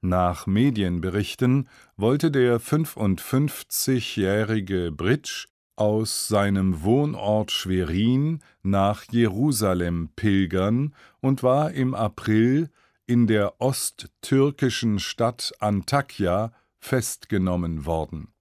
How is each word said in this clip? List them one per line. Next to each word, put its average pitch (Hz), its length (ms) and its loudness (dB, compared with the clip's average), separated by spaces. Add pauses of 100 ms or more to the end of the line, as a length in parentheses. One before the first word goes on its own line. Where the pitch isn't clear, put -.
Nach 90 380 0
Medienberichten 104 1200 0 (300)
wollte 139 320 2
der 123 300 2
fünfundfünfzigjährige 107 2250 -2
Bridge - 560 -2 (280)
aus 107 520 0
seinem 95 560 0
Wohnort 107 680 0
Schwerin 107 920 0 (180)
nach 98 480 0
Jerusalem 98 1040 0
pilgern 98 800 0 (280)
und 131 200 0
war 139 300 2
im 131 240 -2
April 113 760 2 (380)
in 120 180 4
der 104 340 0
osttürkischen 135 1400 -2
Stadt - 600 -4
Antakya 104 920 -2 (240)
festgenommen 90 1120 -2
worden. 80 400 -6 (140)